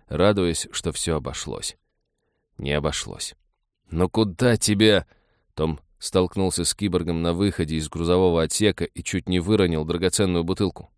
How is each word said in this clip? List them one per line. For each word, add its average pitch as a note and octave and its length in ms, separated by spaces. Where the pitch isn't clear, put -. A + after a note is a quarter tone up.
радуясь, F2 640
что - 200
всё E2 240
обошлось. B1+ 600
Не C#2 160
обошлось. D2 640
«Ну F2 200
куда A2 480
тебе?» G#2 480
Том D#2 240
столкнулся F#2 680
с - 80
киборгом E2+ 480
на E2+ 120
выходе E2+ 440
из D#2 120
грузового E2+ 540
отсека G2 400
и - 180
чуть - 280
не F2+ 100
выронил E2+ 460
драгоценную F2 580
бутылку. F2+ 540